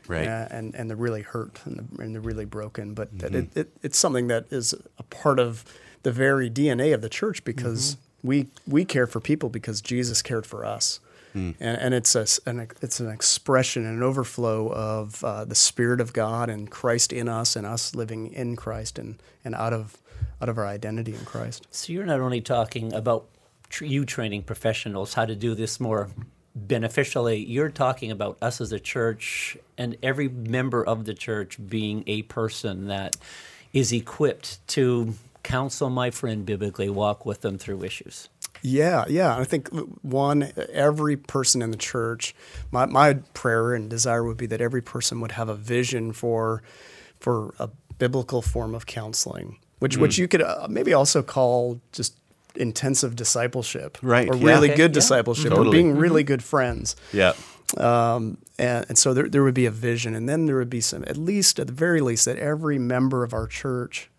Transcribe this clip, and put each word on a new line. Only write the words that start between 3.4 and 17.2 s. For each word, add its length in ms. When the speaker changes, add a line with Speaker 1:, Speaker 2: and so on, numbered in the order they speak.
Speaker 2:
it, 100
it, 160
it's 140
something 300
that 220
is 240
a 60
part 360
of 240
the 80
very 380
D 200
N 120
A 100
of 100
the 60
church 380
because 500
Speaker 3:
Mm-hmm. 320
Speaker 2:
we, 200
we 160
care 240
for 140
people 280
because 300
Jesus 420
cared 240
for 200
us. 340
Speaker 1:
Mm. 260
Speaker 2:
And, 160
and 160
it's 220
a 60
s-, 240
an, 220
it's 180
an 100
expression, 760
an 180
overflow 720
of, 500
uh, 220
the 100
Spirit 460
of 100
God 380
and 200
Christ 440
in 160